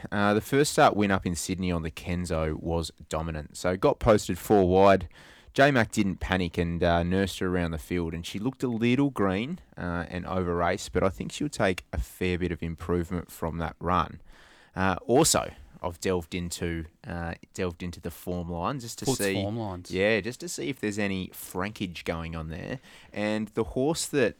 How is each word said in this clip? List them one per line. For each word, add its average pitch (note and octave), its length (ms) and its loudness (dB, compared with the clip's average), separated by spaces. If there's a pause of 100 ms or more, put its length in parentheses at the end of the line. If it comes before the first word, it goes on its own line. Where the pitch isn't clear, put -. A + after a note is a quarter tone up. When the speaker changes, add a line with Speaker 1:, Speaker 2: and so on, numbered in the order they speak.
(120)
Speaker 1:
Uh, G2+ 220 4
the G#2+ 80 4
first C#3 320 2
start B2+ 240 6
win G#2 120 4
up F#2+ 160 2
in F2 100 -2
Sydney F2+ 360 -2
on E2+ 120 0
the D#2+ 80 -6
Kenzo E2 680 -4
was E2 300 -2 (160)
dominant. D#2 480 -6
So F#2 220 0
got C3+ 220 2
posted G2+ 380 4
four G2+ 300 6
wide. F#2+ 400 8 (460)
J-Mac C3 380 4
didn't F#2+ 260 0
panic F#2 400 -2
and, E2+ 260 0
uh, E2+ 180 4
nursed F#2+ 380 0
her F#2+ 80 -2
around F2+ 240 0
the D#2+ 80 -4
field, E2+ 340 -4
and E2+ 120 -8
she - 140 -8
looked B2 220 -6
a C3+ 60 0
little B2 420 2
green, A2 500 0 (180)
uh, F2 320 -4
and F2 180 -6
over-raced, F2 640 0
but F#2 100 0
I F#2+ 80 4
think - 220 -8
she'll - 180 -4
take G2 440 0
a F#2 40 -4
fair F2+ 400 -2
bit E2+ 140 -2
of E2+ 100 -6
improvement E2+ 720 -4
from E2 280 -6
that D#2+ 200 -4
run. E2+ 400 0 (560)
Uh, F#2+ 220 0 (100)
also, B2 420 4 (320)
I've F2 180 -6
delved F#2 360 -2
into, E2+ 500 -4 (220)
uh, E2+ 260 -6 (220)
delved F2+ 260 -4
into F2 180 -8
the F2 120 -10
form F2 400 -6
line F#2 280 -4
just A#2 200 -12
to - 60 -10
Speaker 2:
Foot's B2+ 120 2
Speaker 1:
see G2 160 0
Speaker 2:
form G2 240 -2
lines. F#2+ 320 -8
Speaker 1:
Yeah, G2+ 320 2
just A2+ 200 -8
to F3 80 -10
see C#3+ 200 -6
if C3+ 100 -8
there's G#2+ 200 -2
any F#2+ 340 -2
frankage F#2 680 -8
going E2 320 -6
on D#2+ 140 -6
there. F#2 300 -8 (320)
And G#2+ 380 -2
the A2+ 140 -2
horse C#3 440 -2
that, B2 320 2